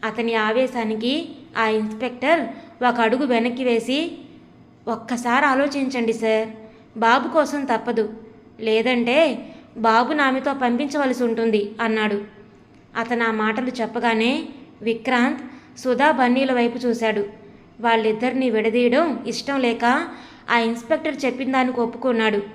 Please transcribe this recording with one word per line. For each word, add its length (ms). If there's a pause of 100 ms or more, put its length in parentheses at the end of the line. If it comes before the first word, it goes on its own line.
అతని 340
ఆవేశానికి 720 (440)
ఆ 160
ఇన్స్‌పెక్టర్ 680 (440)
ఒక 160
అడుగు 260
వెనక్కి 380
వేసి, 340 (880)
"ఒక్కసారి 600
ఆలోచించండి 680
సార్, 360 (480)
బాబు 320
కోసం 360
తప్పదు, 400 (560)
లేదంటే 560 (600)
బాబుని 440
ఆమెతో 320
పంపించవలసి 680
ఉంటుంది" 380 (180)
అన్నాడు. 380 (800)
అతను 280
ఆ 80
మాటలు 480
చెప్పగానే 520 (500)
విక్రాంత్ 600 (360)
సుధా 320
బన్నీల 420
వైపు 260
చూశాడు. 440 (580)
వాళ్ళిద్దరినీ 720
విడదీయడం 560 (200)
ఇష్టం 340
లేక 240 (680)
ఆ 80
ఇన్స్‌పెక్టర్ 580
చెప్పిన 360
దానికి 280
ఒప్పుకున్నాడు. 600 (140)